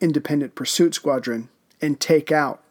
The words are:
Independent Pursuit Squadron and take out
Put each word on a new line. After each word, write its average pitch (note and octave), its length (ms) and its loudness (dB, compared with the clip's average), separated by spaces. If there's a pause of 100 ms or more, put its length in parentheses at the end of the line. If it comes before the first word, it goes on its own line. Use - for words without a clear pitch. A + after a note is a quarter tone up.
Independent D3 520 0
Pursuit D#3 400 0
Squadron B2 540 -2 (340)
and D3 160 -2
take D#3 320 2
out D3+ 420 0